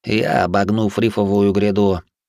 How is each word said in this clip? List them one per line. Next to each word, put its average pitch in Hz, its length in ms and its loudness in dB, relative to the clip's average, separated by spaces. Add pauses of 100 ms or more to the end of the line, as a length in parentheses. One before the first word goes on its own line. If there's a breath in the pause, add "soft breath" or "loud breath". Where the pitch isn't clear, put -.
Я, 107 400 0
обогнув 101 520 -2
рифовую 101 540 0
гряду, 101 500 0 (280)